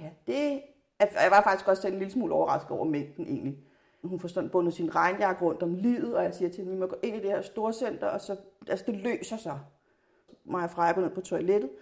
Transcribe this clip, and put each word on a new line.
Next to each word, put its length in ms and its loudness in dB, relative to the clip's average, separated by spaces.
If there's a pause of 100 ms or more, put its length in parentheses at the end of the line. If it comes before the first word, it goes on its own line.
ja." 80 -12 (160)
Det 260 0 (460)
er, 80 8 (160)
jeg 80 8
var 120 10
faktisk 260 2
også 140 4
selv 100 -2
en 60 -6
lille 140 -4
smule 220 0
overrasket 360 0
over 140 -2
mængden 420 -4
egentlig. 320 -4 (460)
Hun 160 -6
får 80 -6
sådan 220 -4
bundet 240 2
sin 200 -4
regnjakke 500 2
rundt 180 0
om 120 0
livet, 420 0
og 80 4
jeg 100 -2
siger 140 0
til 100 -8
hende, 140 -6
"Vi 60 -4
må 80 0
gå 160 -8
ind 140 -2
i 40 -6
det 100 -2
her 120 0
storcenter, 640 -4
og 140 -2
så, 160 -6 (320)
altså, 180 -4
det 100 -2
løser 400 -4
sig." 220 -8 (840)
Mig 200 -2
og 60 -4
Freja 220 4
går 100 2
ned 80 0
på 100 -6
toilettet, 500 2 (120)